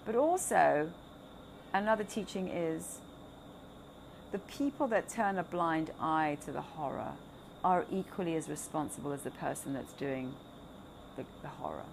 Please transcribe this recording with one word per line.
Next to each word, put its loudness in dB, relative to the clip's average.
But 0
also, 6
another 4
teaching -2
is -2
the 0
people 2
that 4
turn 2
a 2
blind 2
eye 4
to -6
the -2
horror -4
are 8
equally 0
as 0
responsible -2
as -4
the -4
person -4
that's -6
doing -2
the, -6
the -8
horror. -6